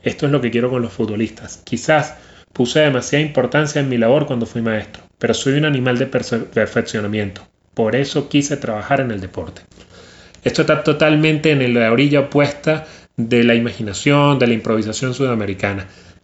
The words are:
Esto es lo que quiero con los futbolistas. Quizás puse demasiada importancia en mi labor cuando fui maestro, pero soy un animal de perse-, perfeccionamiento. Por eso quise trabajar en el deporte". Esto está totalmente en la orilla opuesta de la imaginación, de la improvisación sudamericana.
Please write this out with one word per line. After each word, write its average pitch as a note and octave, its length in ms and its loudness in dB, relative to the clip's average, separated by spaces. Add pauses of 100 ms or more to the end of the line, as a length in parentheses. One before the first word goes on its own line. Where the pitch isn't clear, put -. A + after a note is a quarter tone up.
Esto B2+ 220 -2
es C#3+ 60 0
lo C#3+ 100 2
que A#2+ 80 0
quiero A#2 200 0
con B2+ 120 -2
los A#2 120 -6
futbolistas. G#2+ 720 -6
Quizás C#3+ 500 0 (380)
puse B2 260 0
demasiada C#3+ 440 2
importancia D3 580 0
en C3+ 80 -2
mi B2 80 0
labor C3 280 4
cuando A#2+ 200 -4
fui A#2 160 -6
maestro, A2 420 -6 (160)
pero A2+ 140 0
soy C3+ 240 -2
un D3+ 80 2
animal B2+ 340 0
de C3+ 100 -2
perse-, A#2 360 -2
perfeccionamiento. G#2+ 960 -4 (320)
Por A2+ 220 0
eso C#3 340 -2
quise C#3+ 280 0
trabajar A2+ 440 -2
en A#2+ 100 -4
el G2+ 80 -6
deporte". - 420 -12 (800)
Esto - 180 0
está D3 220 2
totalmente D3+ 680 2
en B2+ 220 2
la A2+ 180 2
orilla C#3 300 4
opuesta D3+ 640 0 (300)
de A#2 280 2
la A#2 120 4
imaginación, A#2+ 840 2
de B2 80 4
la A#2 60 4
improvisación A2 600 -2
sudamericana. G2+ 720 -4 (360)